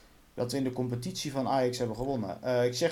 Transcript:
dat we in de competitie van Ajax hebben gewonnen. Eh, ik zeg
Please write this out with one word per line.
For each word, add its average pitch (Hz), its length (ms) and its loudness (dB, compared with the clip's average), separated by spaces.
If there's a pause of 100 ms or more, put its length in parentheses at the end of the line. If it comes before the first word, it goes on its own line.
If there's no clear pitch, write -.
(340)
dat 120 180 -2
we 139 60 0
in 135 60 2
de 127 100 0
competitie 123 580 -4
van 131 160 0
Ajax 123 300 2
hebben 117 180 -2
gewonnen. 120 480 -2
Eh, 123 220 4
ik 123 80 2
zeg 165 180 2